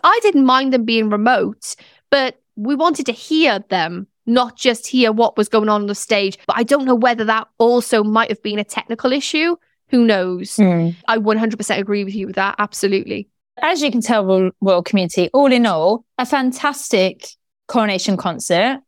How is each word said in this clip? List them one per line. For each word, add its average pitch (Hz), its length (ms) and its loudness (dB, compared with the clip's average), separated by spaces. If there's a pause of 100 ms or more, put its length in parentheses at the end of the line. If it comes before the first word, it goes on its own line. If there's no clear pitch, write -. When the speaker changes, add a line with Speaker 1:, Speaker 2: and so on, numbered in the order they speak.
Speaker 1:
I 381 200 4
didn't 330 240 4
mind 262 260 2
them 240 100 2
being 220 280 0
remote, 208 640 0 (340)
but 262 280 0 (180)
we 220 180 -4
wanted 302 340 0
to 240 40 0
hear 285 480 0 (100)
them, 175 380 -4 (180)
not 240 320 0
just 233 300 -2
hear 247 240 2
what 220 260 0
was 214 100 0
going 214 220 2
on 208 120 0
on 202 60 -4
the 202 60 -4
stage. 202 540 -2
But 202 100 -2
I 226 60 0
don't 277 220 0
know 254 100 2
whether 233 300 0
that 220 220 0 (120)
also 233 440 2
might 214 260 0
have 208 120 -8
been 208 160 -6
a 208 60 -2
technical - 500 -4
issue. 311 440 -2 (320)
Who 240 160 4
knows? 185 500 0
Speaker 2:
Hmm. 175 340 2 (180)
Speaker 1:
I 226 120 0
one 214 180 0
hundred 220 200 -2
percent 214 220 -4
agree 202 240 -2
with 196 120 -8
you 196 100 -6
with 190 120 -10
that. 196 200 -2
Absolutely. 202 720 -4 (340)
Speaker 2:
As 311 220 0
you 285 80 0
can 233 100 -2
tell, 220 240 0
Royal, 190 240 2 (100)
Royal 190 220 2
Community, 175 540 0
all 277 180 4
in 240 140 2
all, 185 360 0 (140)
a 254 80 -2
fantastic 254 1040 -2 (400)
coronation 202 500 -2
concert. 196 720 -2